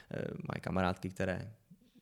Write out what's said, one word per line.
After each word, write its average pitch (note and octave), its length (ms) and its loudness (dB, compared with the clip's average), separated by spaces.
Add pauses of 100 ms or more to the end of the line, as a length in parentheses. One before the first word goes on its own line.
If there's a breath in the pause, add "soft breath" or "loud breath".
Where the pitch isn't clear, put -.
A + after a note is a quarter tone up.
(100)
eh, - 100 -2 (100)
moje - 300 -4
kamarádky, F2+ 480 2
které F#2+ 420 0 (520)